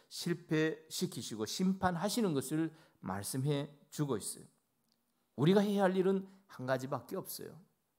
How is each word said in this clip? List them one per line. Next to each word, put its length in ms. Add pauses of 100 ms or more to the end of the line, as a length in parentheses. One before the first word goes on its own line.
실패시키시고 1400
심판하시는 880
것을 400 (280)
말씀해 680 (200)
주고 280
있어요. 280 (880)
우리가 260
해야 220
할 140
일은 300 (200)
한 180
가지밖에 520
없어요. 420 (400)